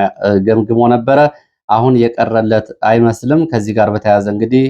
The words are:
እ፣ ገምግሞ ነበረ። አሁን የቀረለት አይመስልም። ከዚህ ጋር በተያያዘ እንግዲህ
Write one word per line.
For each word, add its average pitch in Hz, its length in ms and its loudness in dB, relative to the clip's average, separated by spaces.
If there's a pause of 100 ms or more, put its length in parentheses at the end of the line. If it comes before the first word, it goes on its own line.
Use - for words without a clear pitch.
(200)
እ፣ 101 100 0 (120)
ገምግሞ 110 460 0
ነበረ። 123 300 0 (500)
አሁን 117 280 0
የቀረለት 113 720 0 (160)
አይመስልም። 117 640 0
ከዚህ 110 280 -4
ጋር 107 160 2
በተያያዘ 104 380 0
እንግዲህ 113 420 0